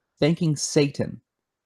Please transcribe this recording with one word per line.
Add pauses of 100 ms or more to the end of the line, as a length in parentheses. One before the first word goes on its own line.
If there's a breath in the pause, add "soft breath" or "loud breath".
(200)
thanking
Satan, (440)